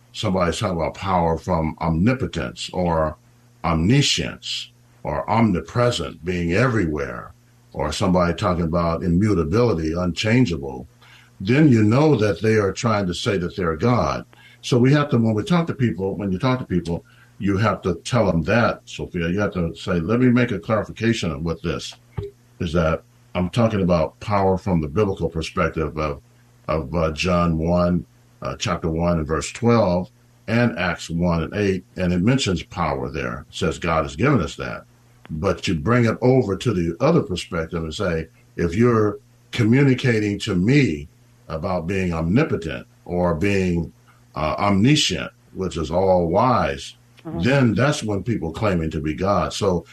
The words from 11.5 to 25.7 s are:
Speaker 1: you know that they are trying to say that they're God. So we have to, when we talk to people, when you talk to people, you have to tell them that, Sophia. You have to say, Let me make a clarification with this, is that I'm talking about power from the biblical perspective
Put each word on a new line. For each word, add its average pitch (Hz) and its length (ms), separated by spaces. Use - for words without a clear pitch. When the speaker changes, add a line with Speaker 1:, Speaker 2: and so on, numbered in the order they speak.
Speaker 1:
you 113 140
know 135 340
that 104 260
they 110 140
are 98 160
trying 104 340
to 87 80
say 107 240
that 85 180
they're 82 200
God. 80 500
So - 160
we 127 160
have 147 180
to, - 60
when 110 180
we 104 100
talk 170 240
to - 60
people, 95 420
when 101 160
you 92 60
talk 127 200
to - 80
people, 85 380
you 95 180
have 101 260
to 90 120
tell 113 220
them 85 160
that, 104 420
Sophia. 82 440
You 95 120
have 101 140
to 82 200
say, 90 260
Let 110 200
me 127 80
make 120 220
a 98 80
clarification 98 880
with 82 180
this, 80 320
is 85 160
that 82 280
I'm 92 140
talking 110 320
about 87 400
power 95 380
from 90 240
the 73 60
biblical 95 420
perspective 80 640